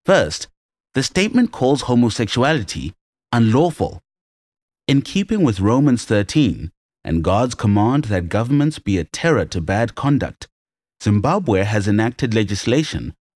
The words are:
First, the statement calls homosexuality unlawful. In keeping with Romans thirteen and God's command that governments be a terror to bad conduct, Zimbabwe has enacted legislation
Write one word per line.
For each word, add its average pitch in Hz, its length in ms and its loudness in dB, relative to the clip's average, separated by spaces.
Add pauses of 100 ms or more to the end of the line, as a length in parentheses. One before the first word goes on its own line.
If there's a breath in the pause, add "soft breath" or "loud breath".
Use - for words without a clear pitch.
First, 131 420 2 (460)
the 135 100 0
statement 214 480 0
calls 135 300 2
homosexuality 120 1120 0 (400)
unlawful. 120 680 2 (880)
In 139 140 2
keeping 196 420 -2
with 110 160 0
Romans 123 460 2
thirteen 101 640 0 (320)
and 80 220 -2
God's 113 300 0
command 110 500 2
that 90 240 -2
governments 143 500 -2
be 98 180 -2
a 82 60 -2
terror 135 400 -2
to - 160 -6
bad 95 360 -2
conduct, 131 520 -2 (560)
Zimbabwe 107 600 2
has 104 260 -2
enacted 113 440 0
legislation 104 840 -2 (200)